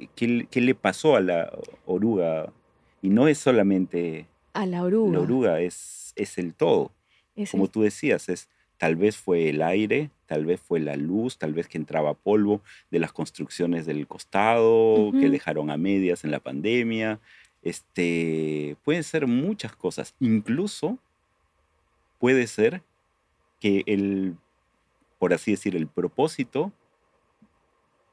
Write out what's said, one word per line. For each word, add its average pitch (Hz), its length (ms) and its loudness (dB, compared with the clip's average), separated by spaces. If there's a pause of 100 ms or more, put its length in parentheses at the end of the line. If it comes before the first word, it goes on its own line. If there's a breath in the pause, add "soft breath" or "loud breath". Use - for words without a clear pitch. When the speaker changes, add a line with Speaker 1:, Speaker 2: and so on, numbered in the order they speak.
(160)
Speaker 1:
que 117 100 -2
él, 120 240 0
que 123 120 0
le 127 140 4
pasó 127 400 2
a 104 60 6
la 87 300 0 (340)
oruga, 90 680 0 (500)
y 95 80 0
no 117 180 6
es 147 100 4
solamente 92 880 2 (260)
Speaker 2:
A 202 120 -4
la 175 180 -4
oruga. 202 300 2
Speaker 1:
la - 60 2
oruga, 110 420 2
es, - 540 -8
es - 220 -6
el 87 160 -6
todo. 135 380 0 (440)
Speaker 2:
Es 208 160 -8
Speaker 1:
Como 190 140 0
Speaker 2:
el 196 60 -6
Speaker 1:
tú 220 100 -2
decías, 143 480 0
es, - 200 -6 (280)
tal 82 200 2
vez 104 200 2
fue 85 320 2
el 76 120 -2
aire, 107 480 0 (160)
tal 78 200 -4
vez 87 140 0
fue 85 200 -2
la 73 160 -4
luz, 95 420 -4
tal 76 160 -6
vez 82 140 -4
que - 100 -12
entraba 76 360 -2
polvo 101 480 2 (300 loud breath)
de 85 80 0
las 80 140 -2
construcciones 85 720 -4
del 76 220 -4
costado, 113 1120 4
que 277 80 4
Speaker 2:
Ujú. - 40 4
Speaker 1:
dejaron 76 400 -2
a 73 60 -4
medias 95 460 0
en 76 80 -2
la 69 80 -2
pandemia. 110 800 -2 (420 soft breath)
Este, 80 1200 -2
pueden 160 200 -2
ser 151 240 -2
muchas 139 480 -2
cosas. - 440 -6
Incluso 143 800 -2 (1200)
puede 123 280 4
ser 120 340 0 (800)
que 101 280 2
el, 98 480 -2 (840)
por 87 140 2
así 87 180 -2
decir, 95 240 -2
el 78 120 -2
propósito 135 840 -2 (1400)